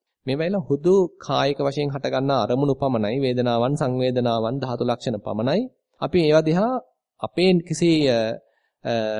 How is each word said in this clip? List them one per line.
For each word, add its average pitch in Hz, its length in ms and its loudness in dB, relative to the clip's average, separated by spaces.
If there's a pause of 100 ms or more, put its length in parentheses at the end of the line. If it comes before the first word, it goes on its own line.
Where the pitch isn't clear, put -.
(260)
මේ 131 120 -4
වෙලාව 175 260 -4
හුදු 147 320 2 (220)
කායික 139 420 -2
වශයෙන් 139 300 -2
හටගන්නා 135 520 -2
අරමුණු 131 340 0
පමණයි, 117 460 -2
වේදනාවන්, 123 540 0
සංවේදනාවන්, 123 800 -2
ධාතු 127 260 -4
ලක්ෂණ 117 360 -2
පමණයි. 117 420 -2 (400)
අපි 165 180 0
ඒවා 156 260 4
දිහා 190 280 0 (480)
අපේ 180 380 2
කිසි, 165 320 0 (140)
අ, 120 140 2 (640)
අ, 120 100 -4 (260)